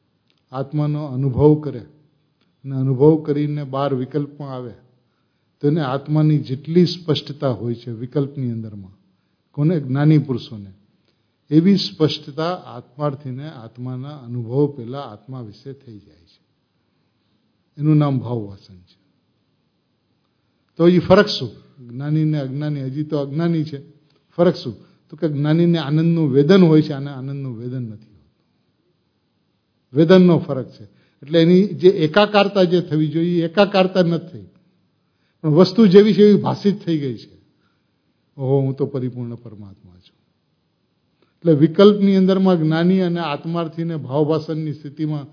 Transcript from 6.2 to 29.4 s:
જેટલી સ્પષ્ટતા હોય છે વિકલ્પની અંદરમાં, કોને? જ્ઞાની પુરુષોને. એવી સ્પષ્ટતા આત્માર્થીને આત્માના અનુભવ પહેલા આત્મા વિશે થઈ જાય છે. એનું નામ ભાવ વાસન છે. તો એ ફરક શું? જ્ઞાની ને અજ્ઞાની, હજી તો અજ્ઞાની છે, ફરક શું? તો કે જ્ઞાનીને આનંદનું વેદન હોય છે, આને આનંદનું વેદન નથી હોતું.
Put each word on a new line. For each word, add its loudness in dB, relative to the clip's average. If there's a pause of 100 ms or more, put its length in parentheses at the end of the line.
જેટલી 0
સ્પષ્ટતા -4
હોય -6
છે -14
વિકલ્પની -6
અંદરમાં, -12 (560)
કોને? 0
જ્ઞાની 2
પુરુષોને. -6 (800)
એવી 4
સ્પષ્ટતા -4
આત્માર્થીને -10
આત્માના -14
અનુભવ -4
પહેલા -12
આત્મા -16
વિશે -18
થઈ -20
જાય -20
છે. -20 (1400)
એનું 2
નામ 0
ભાવ -8
વાસન -20
છે. -20 (1800)
તો 4
એ 4
ફરક 6
શું? -8 (400)
જ્ઞાની -2
ને -2
અજ્ઞાની, -6
હજી -8
તો -8
અજ્ઞાની -2
છે, -12 (600)
ફરક 4
શું? -12 (340)
તો -20
કે -4
જ્ઞાનીને 2
આનંદનું 0
વેદન 6
હોય 6
છે, -4
આને -10
આનંદનું -12
વેદન -10
નથી -14
હોતું. -20 (1600)